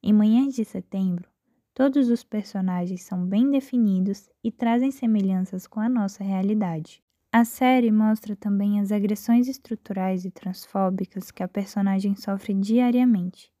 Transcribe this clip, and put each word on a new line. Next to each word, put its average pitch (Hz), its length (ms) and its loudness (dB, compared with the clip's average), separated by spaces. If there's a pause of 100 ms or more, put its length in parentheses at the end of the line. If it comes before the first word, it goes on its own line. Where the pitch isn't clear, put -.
Em 208 100 2
Manhãs 226 420 4
de 240 80 -4
Setembro, 185 640 -6 (460)
todos 262 380 2
os 233 120 0
personagens 185 760 -4
são 180 240 -6
bem 214 260 2
definidos 208 800 0 (160)
e 233 80 -2
trazem 240 380 0
semelhanças 190 760 -2
com - 140 -10
a 220 80 0
nossa 208 340 -2
realidade. 190 800 -2 (300)
A 233 140 6
série 254 440 2
mostra 214 460 0
também 202 420 -2
as 202 140 -2
agressões 214 560 2
estruturais 190 800 -6
e 185 40 -8
transfóbicas 190 1000 -4
que - 120 -10
a 185 60 -6
personagem 196 680 -2
sofre 196 380 -6
diariamente. 226 960 0 (100)